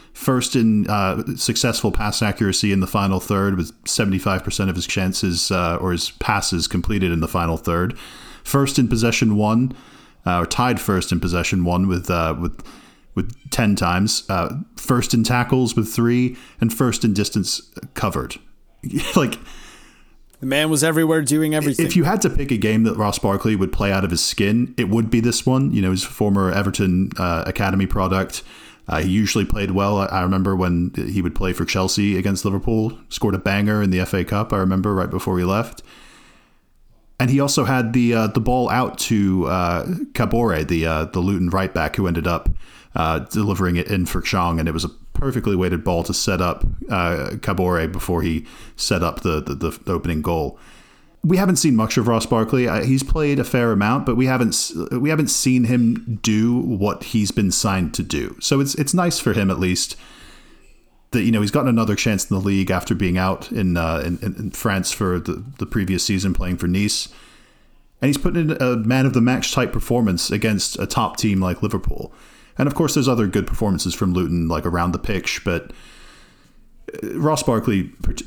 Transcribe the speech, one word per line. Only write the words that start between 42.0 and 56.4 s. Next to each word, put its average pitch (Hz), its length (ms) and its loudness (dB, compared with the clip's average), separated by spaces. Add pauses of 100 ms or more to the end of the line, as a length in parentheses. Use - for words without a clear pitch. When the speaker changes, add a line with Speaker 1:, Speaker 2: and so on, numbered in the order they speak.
Speaker 1:
ended 82 180 -2
up, 85 240 0 (460)
uh, 80 240 0
delivering 98 560 0
it 87 140 -2
in 92 180 0
for - 140 -4
Chong, 85 380 0
and 80 80 0
it 82 40 -2
was 82 120 -4
a - 60 -4 (240)
perfectly 127 420 0
weighted 90 280 0
ball 85 180 0
to - 140 -4
set 92 260 0
up, 87 240 0 (240)
uh, 87 440 -2
Kabore 90 580 0
before 87 320 -2
he 80 240 -2 (280)
set 90 280 -4
up - 180 -4
the, 80 180 -2
the, 71 140 -6
the 76 400 -6
opening 78 300 -4
goal. 78 340 -4 (640)
We 175 140 2
haven't 185 200 2
seen 143 180 2
much 110 220 0
of 113 100 2
Ross 113 180 2
Barkley. 120 420 0
Uh, 107 160 0
he's 131 200 2
played 143 340 0
a 131 60 0
fair 120 280 0
amount, 110 360 2
but 117 100 0
we 127 80 4
haven't 123 300 2
s-, - 180 -4 (180)
we 127 200 0
haven't 156 160 2
seen 127 380 2
him 117 580 0
do 110 340 2